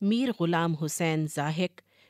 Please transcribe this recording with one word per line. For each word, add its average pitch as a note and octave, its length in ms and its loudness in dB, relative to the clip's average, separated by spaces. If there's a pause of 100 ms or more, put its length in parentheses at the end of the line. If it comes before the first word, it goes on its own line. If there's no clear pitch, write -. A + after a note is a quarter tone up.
میر A3+ 280 2 (100)
غلام E3+ 360 2 (100)
حسین D#3 420 0
زاہق D#3 540 -4 (280)